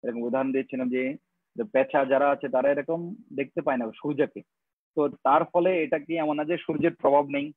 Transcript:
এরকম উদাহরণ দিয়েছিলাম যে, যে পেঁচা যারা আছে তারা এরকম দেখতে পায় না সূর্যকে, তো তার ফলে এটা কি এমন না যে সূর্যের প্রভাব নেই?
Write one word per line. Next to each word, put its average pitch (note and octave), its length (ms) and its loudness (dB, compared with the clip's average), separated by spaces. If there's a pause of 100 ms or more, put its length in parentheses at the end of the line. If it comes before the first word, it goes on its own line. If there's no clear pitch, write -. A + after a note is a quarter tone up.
এরকম A#2+ 200 -6
উদাহরণ C3 300 -2
দিয়েছিলাম C3 380 -2
যে, C3 260 -2 (400)
যে A#2 80 -2
পেঁচা C3+ 400 2
যারা C3+ 260 4
আছে C#3 180 -2
তারা B2+ 220 2
এরকম E3+ 440 -2 (180)
দেখতে C#3 280 -6
পায় C#3+ 160 -2
না A#2 200 -4
সূর্যকে, C#3+ 460 -2 (540)
তো D3 120 2
তার C#3+ 360 2
ফলে F3 380 2
এটা D3+ 160 0
কি D#3+ 180 -6
এমন D3+ 200 -2
না D3+ 80 -4
যে D#3+ 140 -2
সূর্যের D#3+ 360 -2
প্রভাব C#3+ 340 2
নেই? C#3+ 280 -4